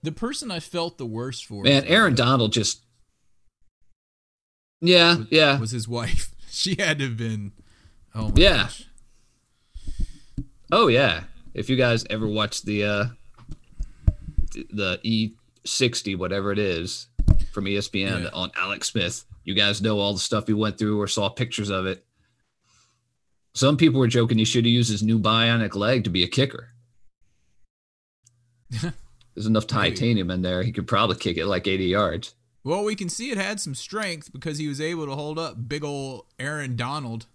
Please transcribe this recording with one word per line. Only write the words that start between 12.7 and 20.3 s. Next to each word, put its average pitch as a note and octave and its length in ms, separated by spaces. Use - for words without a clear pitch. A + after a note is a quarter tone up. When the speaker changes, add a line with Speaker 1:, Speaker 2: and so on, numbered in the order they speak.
Speaker 2:
uh, G#2 200
th-, - 180
the G2 320
E A2 300
sixty, A#2+ 480
whatever F#2+ 380
it G2+ 80
is, F2+ 480
from G2 160
E G2+ 80
S G#2 120
P G2 160
N F#2 180
Speaker 1:
Yeah. E2+ 100
Speaker 2:
on F2+ 240
Alex F#2+ 360
Smith, G2 320
you F#2+ 100
guys G2+ 280
know G#2+ 160
all G2+ 140
the F#2+ 80
stuff G#2+ 260